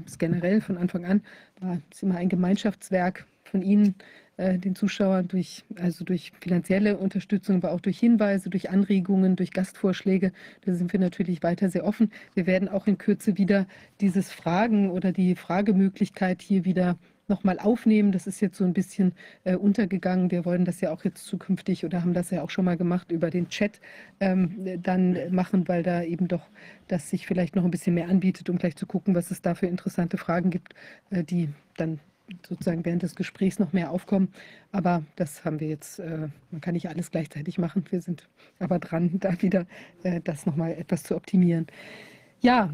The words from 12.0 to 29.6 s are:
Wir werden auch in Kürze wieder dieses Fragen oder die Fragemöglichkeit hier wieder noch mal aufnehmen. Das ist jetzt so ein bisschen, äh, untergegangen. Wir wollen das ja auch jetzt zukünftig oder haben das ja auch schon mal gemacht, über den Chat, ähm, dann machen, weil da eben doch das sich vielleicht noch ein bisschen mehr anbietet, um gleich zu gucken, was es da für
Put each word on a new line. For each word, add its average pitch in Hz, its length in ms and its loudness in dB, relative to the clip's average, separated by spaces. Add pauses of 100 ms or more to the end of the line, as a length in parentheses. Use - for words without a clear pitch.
Wir 175 120 0
werden 185 220 2
auch 196 180 -2
in 196 100 2
Kürze 196 400 0
wieder 196 300 2 (320)
dieses 190 320 0
Fragen 202 580 2
oder 185 220 0
die 180 240 2
Fragemöglichkeit 190 1080 0
hier 190 220 2
wieder 180 340 2 (300)
noch 196 160 -2
mal 185 160 2
aufnehmen. 214 520 4
Das 180 140 -2
ist - 140 -10
jetzt - 180 -2
so 196 60 0
ein 180 100 2
bisschen, 185 380 0 (320)
äh, 185 120 0
untergegangen. 185 760 2
Wir 175 140 -2
wollen 180 200 2
das 175 160 -4
ja 170 100 0
auch 165 140 -8
jetzt - 220 -6
zukünftig 185 580 -4
oder 175 160 -2
haben 175 140 0
das 175 160 -2
ja 170 100 -2
auch 147 80 -8
schon 185 160 0
mal 175 100 2
gemacht, 175 360 -2
über 165 180 0
den 170 200 -2
Chat, - 300 -4 (400)
ähm, 185 300 2 (320)
dann 185 340 2 (160)
machen, 185 360 2
weil 175 160 0
da 175 180 0
eben 170 260 -2
doch 175 140 -2 (460)
das - 240 -4
sich - 160 -6
vielleicht 180 280 0
noch 185 100 2
ein 175 40 4
bisschen 175 240 -2
mehr 170 160 -2
anbietet, 185 400 2
um 180 80 0
gleich 175 180 -2
zu - 120 -10
gucken, 190 260 0
was 175 160 0
es - 140 -8
da 175 100 0
für 180 140 -2